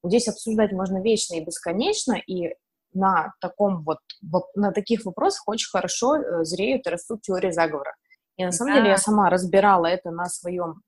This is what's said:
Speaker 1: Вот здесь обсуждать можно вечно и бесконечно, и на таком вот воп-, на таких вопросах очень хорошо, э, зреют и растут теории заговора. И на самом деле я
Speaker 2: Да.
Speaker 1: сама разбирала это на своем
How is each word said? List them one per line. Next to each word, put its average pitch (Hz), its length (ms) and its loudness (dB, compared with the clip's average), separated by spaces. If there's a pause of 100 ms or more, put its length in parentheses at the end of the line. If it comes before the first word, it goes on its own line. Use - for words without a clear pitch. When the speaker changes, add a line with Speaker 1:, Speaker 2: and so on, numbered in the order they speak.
Speaker 1:
Вот 175 80 -2
здесь 233 180 2
обсуждать 214 440 0
можно 190 300 -2
вечно 214 320 0
и 160 100 -6
бесконечно, 220 720 -2 (120)
и 175 280 -6 (400)
на 185 460 0
таком 185 440 0
вот 156 140 -2 (240)
воп-, 175 320 -2
на 202 180 2
таких 220 320 -2
вопросах 254 420 -2
очень 220 240 -4
хорошо, 214 460 0
э, 170 280 -2
зреют 202 420 -2
и 170 40 -2
растут 196 320 -8
теории 185 280 -2
заговора. 160 440 -2 (440)
И 185 60 -2
на 180 80 -2
самом 254 200 -2
деле 240 160 6
я 196 80 6
Speaker 2:
Да. - 20 0
Speaker 1:
сама 208 320 4
разбирала 185 560 4
это 180 240 -2
на 175 200 -6
своем 175 580 -6